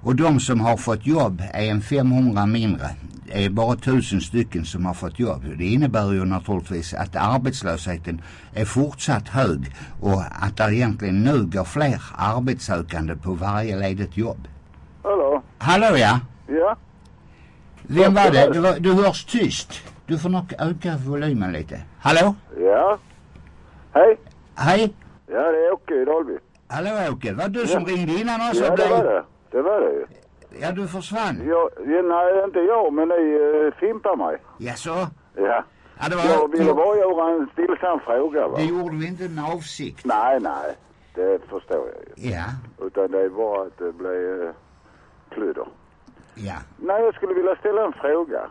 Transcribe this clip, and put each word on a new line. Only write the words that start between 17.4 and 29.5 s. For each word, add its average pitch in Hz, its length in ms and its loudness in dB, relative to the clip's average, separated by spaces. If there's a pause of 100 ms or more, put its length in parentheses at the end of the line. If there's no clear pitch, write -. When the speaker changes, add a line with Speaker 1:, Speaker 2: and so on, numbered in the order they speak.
Speaker 1:
Vem 185 320 4
var 196 180 6
det? 135 140 6
Speaker 2:
Ja, 139 80 6
Speaker 1:
Du, 170 60 2
var, 175 200 4
du 185 140 4
hörs 196 320 2
tyst. - 480 -2 (320)
Du 160 120 -2
får 175 120 -2
nog 180 300 -2
öka 165 380 -2 (100)
volymen 139 440 -2
lite. 76 300 -8 (180)
Hallå? 170 360 4 (240)
Speaker 2:
Ja. 127 380 4 (960)
Hej. 202 240 8 (380)
Speaker 1:
Hej. 202 380 2 (340)
Speaker 2:
Ja, 110 140 -2 (100)
det 160 160 2
är 185 60 2
Åke 175 280 -6
i 131 40 2
Dalby. 151 320 0 (300)
Speaker 1:
Hallå, 160 220 -4 (240)
Åke. 123 200 -6
Var 156 160 -4
det 202 120 -6
du 226 60 -2
som 175 140 0
Speaker 2:
Ja. 170 60 -6
Speaker 1:
ringde 180 260 -2
innan 226 360 -2
också? - 140 2
Speaker 2:
Ja, - 60 4
det 175 60 2
Speaker 1:
Blev 190 140 4
Speaker 2:
var 226 140 4
det. 107 200 0 (280)